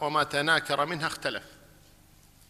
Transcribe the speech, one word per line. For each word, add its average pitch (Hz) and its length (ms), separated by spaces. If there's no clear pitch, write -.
وما 151 220
تناكر 147 640
منها 165 200
اختلف". 123 380